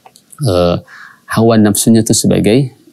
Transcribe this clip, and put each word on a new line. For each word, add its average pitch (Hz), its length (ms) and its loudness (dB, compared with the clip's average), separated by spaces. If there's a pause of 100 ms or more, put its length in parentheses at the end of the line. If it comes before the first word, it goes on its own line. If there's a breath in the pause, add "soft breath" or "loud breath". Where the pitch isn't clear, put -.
(420)
eh, 90 340 0 (540 loud breath)
hawa 113 240 0
nafsunya 107 480 2
itu 113 80 -4
sebagai 101 640 0 (180)